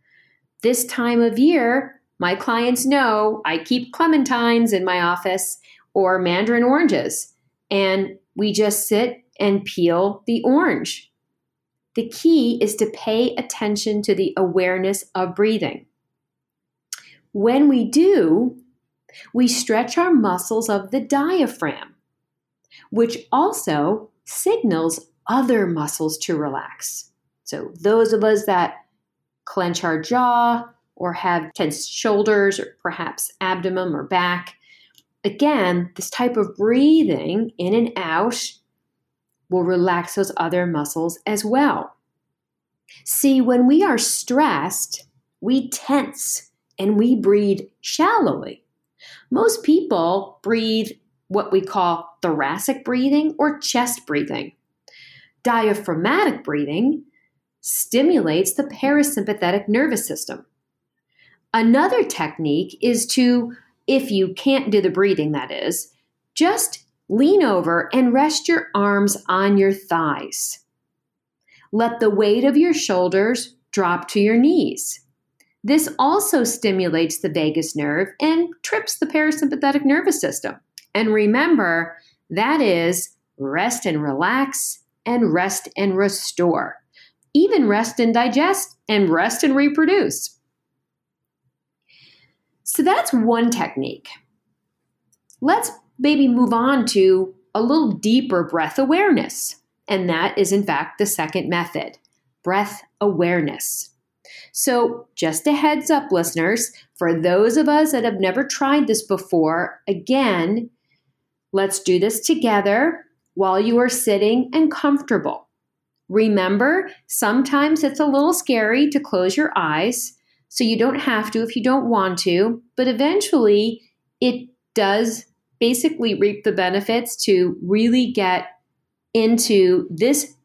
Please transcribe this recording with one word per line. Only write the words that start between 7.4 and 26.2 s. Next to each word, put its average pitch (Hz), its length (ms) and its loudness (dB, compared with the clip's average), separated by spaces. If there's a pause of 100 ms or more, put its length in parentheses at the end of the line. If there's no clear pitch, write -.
and 196 460 0 (180)
we 214 160 -2
just 208 360 0
sit 240 360 0 (160)
and 196 240 0
peel 180 640 0
the 233 160 0
orange. 254 680 0 (840)
The 233 140 -4
key 247 520 2
is 214 140 0
to 214 180 -2
pay 233 420 -2
attention 208 680 -4
to 202 100 2
the 185 240 -2
awareness 185 680 0 (100)
of 180 200 -4
breathing. 208 500 0 (1500)
When 247 380 2
we 247 160 2
do, 247 720 2 (760)
we 247 140 2
stretch 240 500 -2
our 349 160 2
muscles 220 560 0
of 196 220 -2
the 269 80 0
diaphragm, 277 960 -2 (960)
which 233 260 0 (140)
also 214 800 -2 (140)
signals 170 800 -2 (180)
other 233 400 0
muscles 156 540 -4
to 165 180 -4